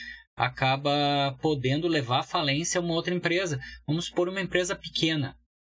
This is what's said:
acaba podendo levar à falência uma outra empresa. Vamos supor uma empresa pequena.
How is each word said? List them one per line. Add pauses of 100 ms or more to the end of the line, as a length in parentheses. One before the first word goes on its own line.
(360)
acaba
podendo
levar
à
falência
uma
outra
empresa. (260)
Vamos
supor
uma
empresa
pequena. (260)